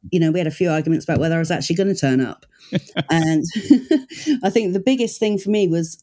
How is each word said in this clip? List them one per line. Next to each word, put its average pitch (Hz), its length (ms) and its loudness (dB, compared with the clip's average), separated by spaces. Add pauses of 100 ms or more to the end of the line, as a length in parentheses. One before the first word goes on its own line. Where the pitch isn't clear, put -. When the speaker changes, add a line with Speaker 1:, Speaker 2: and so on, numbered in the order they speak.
(100)
Speaker 1:
you 185 80 2
know, 160 140 2
we 180 80 0
had 160 80 -2
a - 40 -4
few 175 180 0
arguments 156 340 0
about 160 160 0
whether 165 160 0
I 165 40 0
was 165 120 -2
actually 170 240 -4
gonna 196 180 0
turn 131 260 0
up. - 260 -6 (260)
Speaker 2:
<laughs> - 380 -4
Speaker 1:
And 160 400 2
<laughs> 262 920 2
I 285 80 2
think 214 220 0
the 185 120 -2
biggest 254 360 0
thing 208 180 0
for 196 120 -4
me 208 180 2
was 165 340 -4